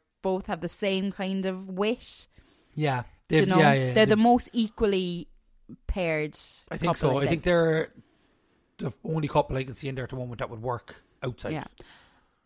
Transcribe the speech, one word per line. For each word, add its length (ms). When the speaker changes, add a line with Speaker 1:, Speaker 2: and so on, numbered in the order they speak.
Speaker 1:
both 240
have 140
the 80
same 440
kind 340
of 240
wit. 560
Speaker 2:
Yeah. 300
Speaker 1:
Do 80
you 60
Speaker 2:
They've, 60
Speaker 1:
know? 120
Speaker 2:
yeah, 120
yeah, 220
Speaker 1:
They're 120
the 100
Speaker 2:
they've 80
Speaker 1:
most 280
equally 760
paired 500
Speaker 2:
I 60
think 200
Speaker 1:
couple, 140
Speaker 2:
so. 80
Speaker 1:
I 40
Speaker 2:
I 40
think 40
Speaker 1:
think. 140
Speaker 2:
they're 480
the 140
only 240
couple 280
I 80
can 100
see 140
in 60
there 100
at 60
the 60
moment 240
that 100
would 120
work 400
outside. 300
Speaker 1:
Yeah. 120